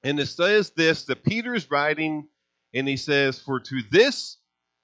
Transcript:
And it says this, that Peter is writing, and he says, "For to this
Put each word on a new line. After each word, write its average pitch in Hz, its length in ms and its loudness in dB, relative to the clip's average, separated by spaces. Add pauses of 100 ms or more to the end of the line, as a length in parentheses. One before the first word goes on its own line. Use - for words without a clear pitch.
And 143 180 -2
it 135 60 0
says 202 440 2
this, 160 340 2
that 127 200 -6
Peter 233 300 -2
is 185 160 -4
writing, 151 580 -2 (460)
and 131 120 -2
he 135 120 -2
says, 139 400 0
"For 131 200 -6
to 131 320 -6
this 240 460 2 (480)